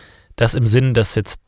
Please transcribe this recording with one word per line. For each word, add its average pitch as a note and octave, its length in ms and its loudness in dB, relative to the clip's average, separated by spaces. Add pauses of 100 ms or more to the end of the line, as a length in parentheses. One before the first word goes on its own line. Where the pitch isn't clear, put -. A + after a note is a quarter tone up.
(380)
das A2+ 180 0
im A#2+ 120 0
Sinn, B2+ 280 2
dass A2+ 200 0
jetzt - 340 -6